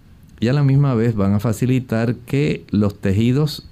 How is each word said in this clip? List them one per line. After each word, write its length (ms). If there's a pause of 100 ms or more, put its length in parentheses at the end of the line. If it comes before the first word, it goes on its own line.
(400)
y 80
a 60
la 100
misma 320
vez 200
van 180
a 60
facilitar 760
que 560
los 280
tejidos 720